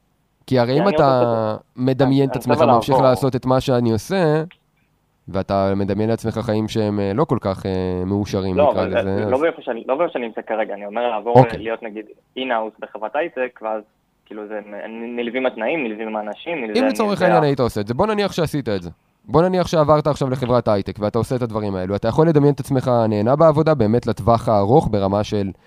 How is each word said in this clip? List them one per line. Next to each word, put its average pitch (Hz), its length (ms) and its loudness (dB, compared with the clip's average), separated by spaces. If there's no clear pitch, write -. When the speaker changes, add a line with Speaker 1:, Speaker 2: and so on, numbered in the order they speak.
Speaker 1:
כי 127 120 2
הרי 120 140 2
Speaker 2:
כי 143 60 2
Speaker 1:
אם 190 80 2
Speaker 2:
אני 185 80 2
Speaker 1:
אתה 135 240 4
Speaker 2:
רוצה 113 360 0
Speaker 1:
מדמיין 131 460 2
Speaker 2:
אני, 139 40 4
Speaker 1:
את 135 60 -2
Speaker 2:
אני 123 80 -4
Speaker 1:
עצמך 123 180 0
Speaker 2:
רוצה 156 80 4
Speaker 1:
ממשיך 113 200 2
Speaker 2:
לעבור. 127 140 4
Speaker 1:
לעשות 127 260 0
את 127 100 -6
מה 127 160 2
שאני 120 300 2
עושה, 156 520 0
ואתה 98 480 0
מדמיין 101 340 -2
לעצמך 113 300 -2
חיים 110 280 -2
שהם, 104 320 -2
אה, 98 160 -2
לא 117 100 0
כל 120 160 0
כך, 95 240 -4
אה, 98 60 -2
מאושרים, 98 520 -2
Speaker 2:
לא, 143 140 4
Speaker 1:
נקרא 95 120 -2
Speaker 2:
אבל, 92 160 -2
Speaker 1:
לזה, 98 180 -2
Speaker 2:
אה, 104 80 -2
Speaker 1:
אז 101 60 -2
Speaker 2:
לא 131 100 2
באיפה 160 200 -2
שאני, 117 260 -8
לא 127 80 0
באיפה 165 180 -2
שאני 123 140 -6
נמצא 110 140 -10
כרגע, 107 320 -4
אני 101 120 -10
אומר 117 240 -4
לעבור, 117 300 2
Speaker 1:
אוקיי. 131 120 8
Speaker 2:
אה, - 60 -8
להיות 113 260 -8
נגיד 107 220 -10
אין-האוס 117 420 -4
בחברת 107 360 -10
הייטק, 139 480 -6
ואז 110 180 -6
כאילו 107 220 -14
זה 107 180 -10
נ-, 113 540 -12
נלווים 120 260 -4
התנאים, 123 380 -4
נלווים 110 320 -6
האנשים, 107 500 -8
נלווים 110 180 0
Speaker 1:
אם 269 60 2
לצורך 208 300 -2
Speaker 2:
זה 180 60 0
Speaker 1:
העניין - 180 4
Speaker 2:
ה- - 20 2
Speaker 1:
היית 139 140 0
עושה 113 220 -2
את 101 60 -8
זה, 120 60 -2
בוא 175 140 0
נניח 208 240 -2
שעשית 147 380 -4
את 98 120 -2
זה. 87 80 -12
בוא 139 160 2
נניח 185 260 2
שעברת 151 400 2
עכשיו 139 220 0
לחברת 123 380 0
הייטק 101 320 0
ואתה 104 200 0
עושה 113 160 -2
את 117 60 -2
הדברים 107 340 -4
האלו, 92 200 -2
אתה 107 120 -2
יכול 156 200 2
לדמיין 143 260 4
את - 60 -10
עצמך 131 320 -2
נהנה 110 260 2
בעבודה 156 400 4
באמת 117 320 2
לטווח 113 420 0
הארוך 113 420 4
ברמה 101 320 0
של 101 280 -4